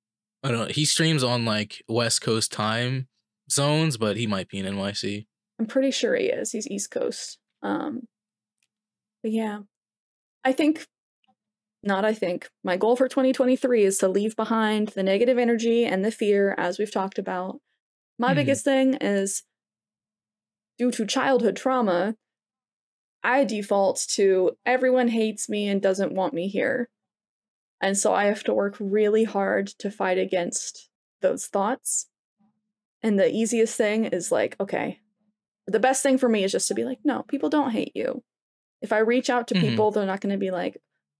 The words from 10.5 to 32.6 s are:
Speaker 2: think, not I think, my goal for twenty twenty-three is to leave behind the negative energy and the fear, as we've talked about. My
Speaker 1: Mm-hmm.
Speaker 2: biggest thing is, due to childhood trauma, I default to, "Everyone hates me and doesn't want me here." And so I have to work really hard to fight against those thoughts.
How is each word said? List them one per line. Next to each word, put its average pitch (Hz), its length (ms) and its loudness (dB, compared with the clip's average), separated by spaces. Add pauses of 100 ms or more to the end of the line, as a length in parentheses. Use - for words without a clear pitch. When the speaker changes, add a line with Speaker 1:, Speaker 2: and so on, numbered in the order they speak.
Speaker 2:
think, 311 340 2 (960)
not 196 200 0
I 220 120 2
think, 180 340 -4 (140)
my 185 140 0
goal 220 180 4
for 254 120 2
twenty 262 240 2
twenty-three 247 520 4
is 190 160 2
to 196 80 4
leave 202 280 0
behind 220 540 0
the 196 140 -4
negative 220 340 4
energy 233 480 2
and 190 180 0
the 214 80 0
fear, 202 460 2
as 180 220 -2
we've 214 120 -2
talked 196 280 -4
about. 190 400 -6 (580)
My 240 120 2
Speaker 1:
Mm-hmm. 269 60 4
Speaker 2:
biggest 277 280 2
thing 262 320 4
is, 196 480 -2 (1300)
due 247 140 2
to 226 140 -2
childhood 226 520 2
trauma, 220 580 0 (1080)
I 254 200 4
default 202 680 0
to, 185 540 4
"Everyone 254 440 2
hates 220 400 -2
me 208 180 -2
and 196 140 0
doesn't 190 320 0
want 185 200 -2
me 170 140 -4
here." 202 420 -2 (920)
And 196 160 0
so 202 160 2
I 196 120 2
have 208 200 0
to 214 80 0
work 202 260 -2
really 214 460 2
hard 196 420 -2 (120)
to 202 120 -6
fight 185 260 -2
against - 720 -4 (320)
those 180 260 0
thoughts. - 600 -4 (920)